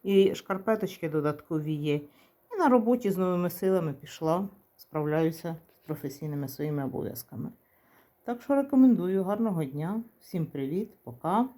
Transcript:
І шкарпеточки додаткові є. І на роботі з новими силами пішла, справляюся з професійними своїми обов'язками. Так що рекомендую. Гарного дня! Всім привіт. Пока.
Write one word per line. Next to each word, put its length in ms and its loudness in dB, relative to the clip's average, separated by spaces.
І 320 6
шкарпеточки 720 -4
додаткові 640 -2
є. 280 0
І 60 -6
на 100 4
роботі 420 4
з 60 -2
новими 340 0
силами 420 0
пішла, 560 -2
справляюся 800 -2
з 100 -20
професійними 640 -8
своїми 360 -4
обов'язками. 680 -8
Так 180 -8
що 120 0
рекомендую. 680 6
Гарного 400 0
дня! 380 -6
Всім 260 -6
привіт. 440 -6
Пока. 520 -2